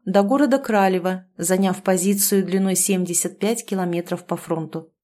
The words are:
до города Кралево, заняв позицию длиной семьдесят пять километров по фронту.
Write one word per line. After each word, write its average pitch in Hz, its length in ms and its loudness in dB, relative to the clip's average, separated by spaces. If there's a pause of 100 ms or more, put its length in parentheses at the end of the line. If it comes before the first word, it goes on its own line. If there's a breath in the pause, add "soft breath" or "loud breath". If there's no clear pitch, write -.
до 196 180 4
города 269 360 4
Кралево, 185 680 0 (120)
заняв 185 440 0
позицию 196 640 2
длиной 190 320 0
семьдесят 180 600 -2
пять 226 260 -2
километров 175 600 -4
по 175 100 -6
фронту. 160 560 -8 (120)